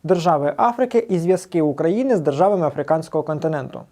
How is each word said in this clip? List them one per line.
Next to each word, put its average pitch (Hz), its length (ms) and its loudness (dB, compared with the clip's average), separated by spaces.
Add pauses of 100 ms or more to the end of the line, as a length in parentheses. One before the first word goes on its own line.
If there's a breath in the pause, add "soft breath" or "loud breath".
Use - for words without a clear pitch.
«Держави 160 540 2
Африки 240 520 0
і 185 100 0
зв'язки 175 440 0
України 180 540 0
з 165 40 2
державами 160 460 2
африканського 156 580 -2
континенту». 151 560 -4 (120)